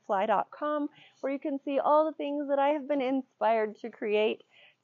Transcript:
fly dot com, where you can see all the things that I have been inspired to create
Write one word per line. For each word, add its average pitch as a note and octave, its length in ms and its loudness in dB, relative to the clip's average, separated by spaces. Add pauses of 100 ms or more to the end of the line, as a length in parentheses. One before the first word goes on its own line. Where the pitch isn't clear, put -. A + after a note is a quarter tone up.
fly G3+ 200 0
dot G3+ 200 2 (100)
com, D4 320 -2 (320)
where C4+ 120 -2
you C#4 80 -4
can C#4 240 -4
see C#4 160 -2
all D4+ 240 4
the D#4 120 -4
things C#4+ 320 -4
that C#4 120 2
I C#4 80 4
have D4 180 -2
been C#4+ 160 0
inspired A3+ 800 0
to A#3 100 -10
create G#3+ 540 0 (400)